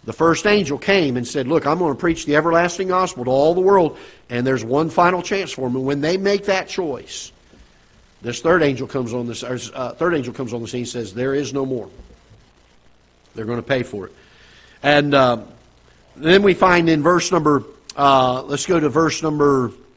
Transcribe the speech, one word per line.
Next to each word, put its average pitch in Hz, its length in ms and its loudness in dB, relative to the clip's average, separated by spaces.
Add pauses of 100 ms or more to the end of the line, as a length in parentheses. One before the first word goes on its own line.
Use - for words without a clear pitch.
the 113 80 -10
first 165 340 0
angel 180 300 2
came 165 400 0
and 120 100 -6
said, 135 200 -4
"Look, 165 200 0
I'm 160 120 0
gonna 160 140 0
preach 160 320 -2
the 147 120 2
everlasting 170 500 0
gospel 180 380 -2
to 123 40 -2
all 143 240 4
the 185 80 0
world, 185 360 4 (320)
and 123 180 -2
there's 131 160 0
one 143 260 0
final 175 320 2
chance 196 300 -4
for 131 160 -6
them." 123 80 -4
And 131 100 -4
when 143 140 -2
they 156 160 0
make 196 300 -2
that 190 240 -2
choice, - 640 -8 (880)
this 120 200 -8
third 170 220 4
angel 131 240 -2
comes 120 260 -6
on 120 140 -6
this, 117 160 -10
or, 123 160 -6 (140)
uh, 127 180 -8
third 170 240 -2
angel 123 180 -4
comes 120 200 -8
on 117 80 -6
the 113 60 -10
scene 123 140 -6
and 117 60 -6
says, 113 260 -10
"There 131 220 -4
is 135 180 -4
no 139 120 -2
more." 120 240 -6 (1500)
They're 110 100 -10
gonna 117 160 -4
pay 123 220 -2
for 101 240 -10
it. - 60 -20 (680)
And, 147 320 2
uh, 127 260 4 (760)
then 175 260 4
we 196 140 4
find 175 340 4
in 156 140 2
verse 170 280 2
number, 147 320 2 (320)
uh, 131 480 4
let's 143 220 -4
go 175 140 2
to 151 100 2
verse 160 320 0
number 143 500 2 (260)